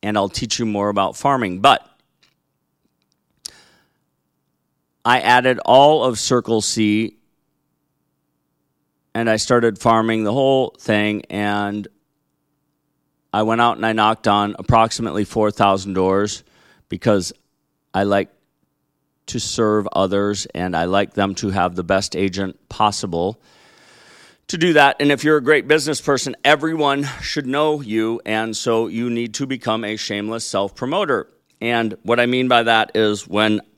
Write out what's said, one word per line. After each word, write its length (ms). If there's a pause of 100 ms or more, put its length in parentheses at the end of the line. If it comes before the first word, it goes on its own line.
and 140
I'll 140
teach 280
you 60
more 240
about 260
farming. 460
But 260 (3250)
I 160
added 460
all 380
of 140
Circle 440
C, 560 (2000)
and 140
I 80
started 420
farming 460
the 80
whole 480
thing, 480
and 580 (1400)
I 120
went 180
out 160
and 80
I 80
knocked 340
on 320
approximately 680
four 240
thousand 420
doors 520 (440)
because 460 (580)
I 120
like 260 (960)
to 120
serve 540
others, 640
and 200
I 120
like 260
them 220
to 160
have 240
the 100
best 320
agent 540
possible. 680 (1120)
To 100
do 160
that. 260
And 100
if 140
you're 120
a 60
great 240
business 340
person, 440
everyone 600 (160)
should 260
know 340
you. 460
And 300
so 300
you 240
need 240
to 120
become 380
a 120
shameless 480
self-promoter. 840 (320)
And 420
what 180
I 60
mean 220
by 160
that 300
is 320
when 340 (180)